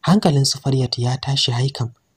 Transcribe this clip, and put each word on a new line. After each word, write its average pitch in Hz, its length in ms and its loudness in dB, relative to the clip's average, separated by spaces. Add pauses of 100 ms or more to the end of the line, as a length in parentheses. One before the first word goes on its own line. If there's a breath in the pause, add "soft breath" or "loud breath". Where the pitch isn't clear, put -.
Hankalin 156 440 4
su - 140 -2
Faryat 131 380 -2
ya 123 200 -2
tashi 135 340 -2
haikan 123 380 -4 (280)